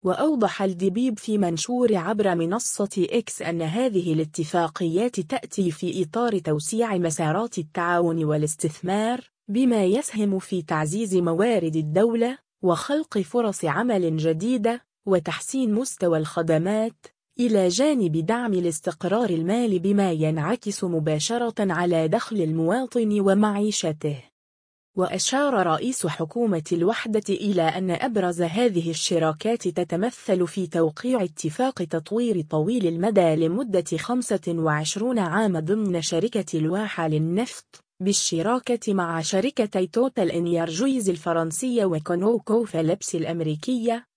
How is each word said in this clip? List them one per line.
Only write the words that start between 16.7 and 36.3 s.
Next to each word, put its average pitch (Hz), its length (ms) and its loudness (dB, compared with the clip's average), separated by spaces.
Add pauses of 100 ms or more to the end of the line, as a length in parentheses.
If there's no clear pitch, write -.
إلى 214 280 4
جانب 185 580 2
دعم 226 260 0
الاستقرار 180 800 0
المالي 190 480 2
بما 196 340 2
ينعكس 160 720 -2
مباشرة 170 680 0 (180)
على 165 360 2
دخل 220 280 -2
المواطن 208 840 0
ومعيشته. 196 1000 2 (760)
وأشار 254 680 0
رئيس 185 400 -2
حكومة 165 560 0 (100)
الوحدة 208 560 0
إلى 196 340 0
أن 185 280 0
أبرز 180 520 0
هذه 175 480 0
الشراكات 160 800 0
تتمثل 180 800 -2
في 180 200 -4
توقيع 170 560 0
اتفاق 180 600 -2
تطوير 180 580 -2
طويل 170 460 0
المدى 170 500 4
لمدة 180 600 0
خمسة 233 520 -2
وعشرون 165 720 0
عام 180 400 0
ضمن 180 440 0
شركة 180 560 -2